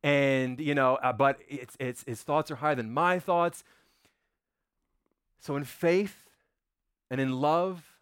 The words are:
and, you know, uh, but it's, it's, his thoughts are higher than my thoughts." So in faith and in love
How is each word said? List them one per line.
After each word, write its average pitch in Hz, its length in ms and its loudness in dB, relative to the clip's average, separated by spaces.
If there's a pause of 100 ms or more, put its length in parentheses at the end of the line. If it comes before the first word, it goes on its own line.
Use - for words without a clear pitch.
and, 135 560 2
you 147 160 -2
know, 131 220 4
uh, 127 160 0
but 135 260 2 (100)
it's, 127 300 -14
it's, 123 280 -6
his 117 160 -8
thoughts 151 280 -2
are 147 60 -8
higher 147 180 0
than 113 180 -6
my 175 280 2
thoughts." 170 420 0 (1800)
So 147 140 -8
in 143 80 -4
faith 175 640 0 (800)
and 131 120 -4
in 131 200 -2
love 170 440 0 (180)